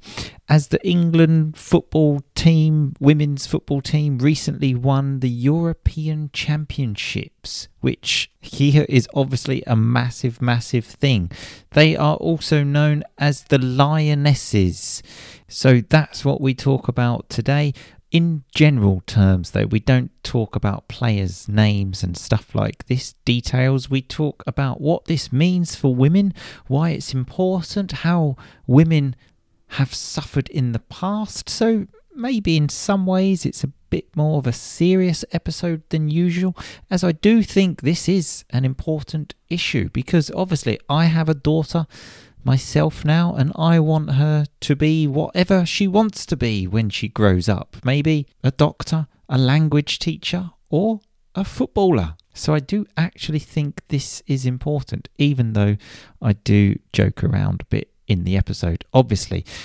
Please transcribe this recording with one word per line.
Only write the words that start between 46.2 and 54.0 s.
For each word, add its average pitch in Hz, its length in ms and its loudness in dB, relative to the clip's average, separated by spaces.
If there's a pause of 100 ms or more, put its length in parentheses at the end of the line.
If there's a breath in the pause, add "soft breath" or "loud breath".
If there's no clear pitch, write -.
to 151 100 -2
be 110 280 0
when 107 240 0
she - 200 -6
grows 95 400 2
up. 90 340 -4
Maybe 147 420 0 (160)
a 131 100 2
doctor, 156 560 0 (200)
a 131 100 0
language 147 640 2
teacher, 175 520 -6 (180)
or 208 320 0 (340)
a 190 80 -4
footballer. 170 720 0 (180)
So - 200 0
I 156 60 2
do 202 260 -4 (100)
actually - 440 -4
think 147 500 -6
this - 380 -6